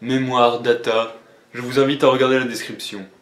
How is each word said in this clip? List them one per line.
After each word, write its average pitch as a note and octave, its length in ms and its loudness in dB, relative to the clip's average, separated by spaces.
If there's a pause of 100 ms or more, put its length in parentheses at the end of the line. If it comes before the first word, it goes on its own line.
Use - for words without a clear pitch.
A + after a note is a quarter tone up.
Mémoire B2 580 2
Data, A#2 560 0 (380)
je A#2+ 80 -10
vous B2 180 -2
invite C#3 240 2
à C#3+ 40 6
regarder C3 320 4
la C3 60 0
description. G#2+ 600 -10 (160)